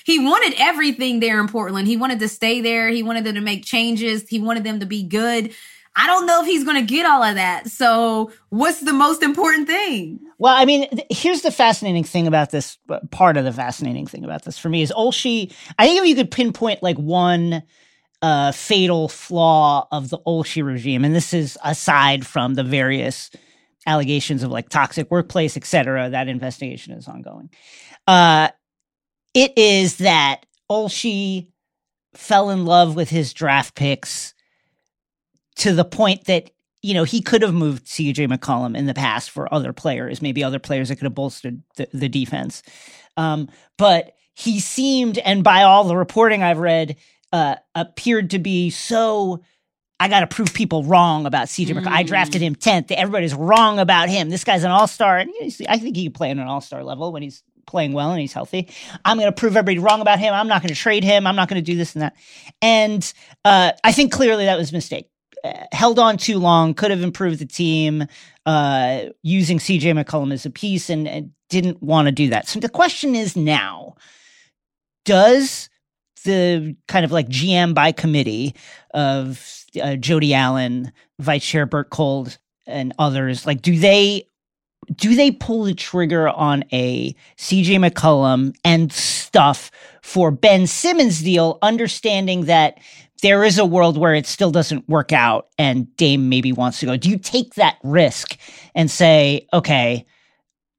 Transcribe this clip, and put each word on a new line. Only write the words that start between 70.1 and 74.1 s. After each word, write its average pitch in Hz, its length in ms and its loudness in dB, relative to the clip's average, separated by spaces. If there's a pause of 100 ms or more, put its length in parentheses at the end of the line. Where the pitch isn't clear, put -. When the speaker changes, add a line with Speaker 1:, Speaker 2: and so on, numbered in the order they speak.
Speaker 2:
as 135 140 -8
a 135 60 -10
piece 190 360 -6
and, 156 200 -4
and 143 240 -12 (180)
didn't 180 320 -2
wanna 147 300 2
do 139 180 0
that. 110 180 -2
So - 120 -8
the 233 100 -6
question 294 460 0
is 220 200 -6
now, 127 600 -4 (1080)